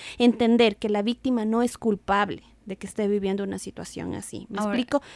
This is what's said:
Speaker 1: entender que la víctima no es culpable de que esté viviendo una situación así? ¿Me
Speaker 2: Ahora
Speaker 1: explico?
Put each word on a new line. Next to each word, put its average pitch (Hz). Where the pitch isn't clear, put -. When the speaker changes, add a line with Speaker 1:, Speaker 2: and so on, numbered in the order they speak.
Speaker 1:
entender 233
que 220
la 208
víctima 240
no 226
es 240
culpable 202
de 208
que -
esté 208
viviendo 196
una 196
situación 180
así? -
¿Me 196
Speaker 2:
Ahora 208
Speaker 1:
explico? 254